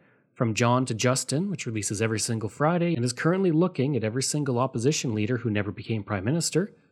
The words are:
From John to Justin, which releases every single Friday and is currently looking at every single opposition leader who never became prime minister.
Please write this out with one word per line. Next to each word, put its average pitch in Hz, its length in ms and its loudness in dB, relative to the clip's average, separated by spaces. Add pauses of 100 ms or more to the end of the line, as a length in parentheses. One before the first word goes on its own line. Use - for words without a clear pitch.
(340)
From 113 180 0
John 120 320 2
to 120 80 -4
Justin, 131 580 0
which 165 140 -6
releases 107 380 -4
every 110 180 0
single 110 300 -2
Friday 170 440 2
and 120 120 0
is 123 80 -2
currently 180 380 2
looking 151 440 2
at 107 80 0
every 117 180 -2
single 135 360 -2
opposition 127 560 0
leader 107 240 0
who 113 120 -2
never 104 220 0
became 110 300 -4
prime 98 240 -4
minister. 160 460 0 (200)